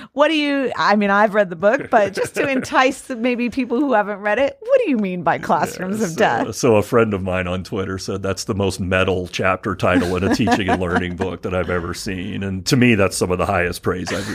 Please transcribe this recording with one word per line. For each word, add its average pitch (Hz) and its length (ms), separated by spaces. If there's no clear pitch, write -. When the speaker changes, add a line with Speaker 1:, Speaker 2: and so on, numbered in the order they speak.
Speaker 1:
What 294 160
do 320 80
you, 285 400
I 190 220
mean, 202 120
I've 202 240
read 202 160
the 180 60
book, 226 340
but 202 240
just - 220
to 302 140
Speaker 2:
<laughs> - 0
Speaker 1:
entice 269 600
maybe 240 400
people 240 300
who 285 140
haven't 208 260
read 208 200
it, 277 200
what 508 240
do 392 60
you 262 80
mean 185 260
by 147 140
Classrooms 180 640
Speaker 2:
Yeah, 220 60
Speaker 1:
of 170 60
Speaker 2:
so, 165 60
Speaker 1:
Death? 143 380
Speaker 2:
so 117 200
a 101 80
friend 113 300
of 92 100
mine 92 240
on 90 160
Twitter 95 340
said, 98 240
"That's 95 220
the 113 120
most 95 260
metal 92 480
chapter 95 440
title 90 440
in 90 80
a - 100
teaching 104 320
and 90 140
learning 90 340
Speaker 1:
<laughs> 95 100
Speaker 2:
book 87 180
that 95 120
I've 87 140
ever 87 240
seen." 98 500
And 95 220
to - 100
me, 120 200
that's 95 200
some 92 160
of 90 60
the 90 80
highest 90 360
praise 87 300
I've 101 240